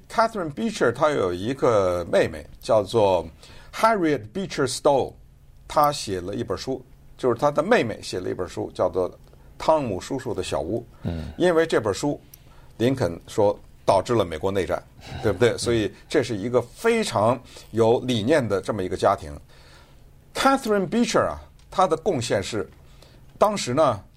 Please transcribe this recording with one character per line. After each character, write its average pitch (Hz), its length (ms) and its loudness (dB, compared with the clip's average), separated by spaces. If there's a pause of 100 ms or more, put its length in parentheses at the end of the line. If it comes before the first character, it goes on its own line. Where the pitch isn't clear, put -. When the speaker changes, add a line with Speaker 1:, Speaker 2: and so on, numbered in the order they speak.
Speaker 1:
Catherine 214 460 -2
Beecher 185 400 0
她 147 160 2
有 120 240 0
一 98 220 -4
个 98 580 2
妹 165 160 4
妹， 78 180 -12 (140)
叫 110 220 4
做 95 440 2 (480)
Harriet 170 460 2 (140)
Beecher 160 360 -4
Stowe， 131 440 2 (520)
她 147 240 2
写 104 300 -6
了 92 140 -8
一 117 100 -4
本 90 140 -4
书， - 260 -8 (320)
就 131 140 0
是 117 100 0
她 147 100 4
的 147 120 2
妹 202 200 4
妹 110 200 -6
写 - 180 -8
了 98 80 -6
一 110 60 -4
本 90 120 -6
书， 101 280 -8
叫 92 160 0
做 87 200 0 (460)
《汤 156 260 2
姆 104 160 -4
叔 135 200 -6
叔 117 160 -6
的 90 80 -4
小 85 180 -4
屋》。 95 200 -4 (240)
Speaker 2:
嗯。 82 340 -8
Speaker 1:
因 175 160 2
为 160 100 4
这 160 160 0
本 107 140 0
书， 147 260 -4 (560)
林 123 180 0
肯 87 320 -2
说 104 320 0 (280)
导 98 160 4
致 117 100 -4
了 113 100 4
美 82 140 -6
国 90 140 -2
内 98 160 0
战， 82 160 -4 (400)
对 107 100 2
不 95 60 -8
对？ 110 140 4
Speaker 2:
嗯。 - 60 -8
Speaker 1:
所 120 140 -2
以 107 180 0 (160)
这 156 160 2
是 120 140 -6
一 101 140 -6
个 123 100 2
非 226 420 0
常 120 380 0 (300)
有 113 300 4
理 123 220 -2
念 143 240 2
的 98 140 0
这 123 140 -4
么 101 100 -4
一 90 60 -6
个 92 40 -4
家 98 220 2
庭。 73 180 -10 (1000)
Catherine 214 520 2
Beecher 196 420 2
啊， 73 120 -8 (300)
她 185 160 2
的 160 100 0
贡 156 240 0
献 113 220 0
是， 98 260 -6 (720)
当 208 180 4
时 120 160 -4
呢， 131 300 2 (140)